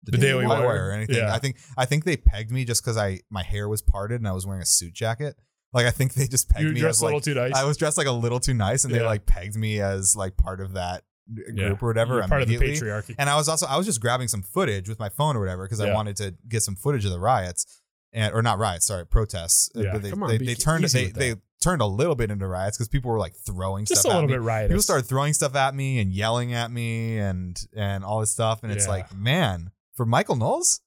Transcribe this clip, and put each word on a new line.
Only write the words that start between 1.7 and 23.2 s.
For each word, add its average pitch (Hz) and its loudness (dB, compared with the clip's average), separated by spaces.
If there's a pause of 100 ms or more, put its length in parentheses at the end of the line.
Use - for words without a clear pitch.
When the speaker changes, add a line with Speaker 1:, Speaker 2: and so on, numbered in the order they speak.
Speaker 1:
I 127 2
think 147 0
they 175 0
pegged 110 2
me 127 -2
just 117 0
'cause 113 0
I, 98 -2 (100)
my 101 -6
hair 104 -4
was 107 -2
parted 107 0
and 107 -2
I 98 -2
was 92 -6
wearing 95 -8
a 82 -6
suit 87 0
jacket. 113 -6 (340)
Like, 120 4
I 120 4
think 131 -2
they 131 0
just 120 0
pegged - 6
Speaker 2:
You 156 2
were - 0
Speaker 1:
me 113 0
Speaker 2:
dressed 156 4
Speaker 1:
as, - 4
Speaker 2:
a 156 2
little 147 2
Speaker 1:
like, 139 -2
Speaker 2:
too 151 0
nice. 127 0
Speaker 1:
I 135 4
was 147 0
dressed, 156 0
like, 147 2
a 131 2
little 120 0
too 131 2
nice, 113 2
and 120 -2
they, 117 2
Speaker 2:
Yeah. 113 2
Speaker 1:
like, 107 0
pegged 98 2
me 107 -2
as, 98 0
like, 95 -4
part 95 2
of 95 -8
that 90 -6 (260)
n-, 110 -12
Speaker 2:
Yeah. 95 0
Speaker 1:
group 101 -2
or 123 0
whatever 117 2
Speaker 2:
You're 101 2
part - 4
of 117 2
the 113 2
Speaker 1:
immediately. 123 0
Speaker 2:
patriarchy. 104 -6
Speaker 1:
And 143 0
I 143 4
was 151 2
also, 160 0
I 139 0
was 185 2
just 170 -2
grabbing 120 2
some 101 -4
footage 104 0
with 110 -8
my 107 -4
phone 151 0
or 110 0
whatever 92 -4
'cause 107 -6
I 104 0
Speaker 2:
Yeah. 101 2
Speaker 1:
wanted 107 -2
to 95 -6 (120)
get 113 -2
some 98 -4
footage 127 -2
of 98 0
the 87 -4
riots. 95 0 (500)
And, 107 0
or 113 2
not 107 2
riots, 92 0
sorry, 90 -4
protests. 92 2
Uh, 226 -4
Speaker 2:
Yeah, 98 0
Speaker 1:
but 104 -4
they, 101 -6
Speaker 2:
come - -4
on, 165 -2
Speaker 1:
they, 113 2
Speaker 2:
be 131 0
Speaker 1:
they 127 -2
Speaker 2:
e-, 117 -2
Speaker 1:
turned, 160 2
Speaker 2:
easy 127 2
Speaker 1:
they, 127 2
Speaker 2:
with 90 -6
that. 127 -6
Speaker 1:
they 120 -2 (180)
turned 175 2
a 107 2
little 135 2
bit 117 0
into 101 -4
riots 92 -2
'cause 117 -2
people 123 -2
were, 113 2
like, 90 -4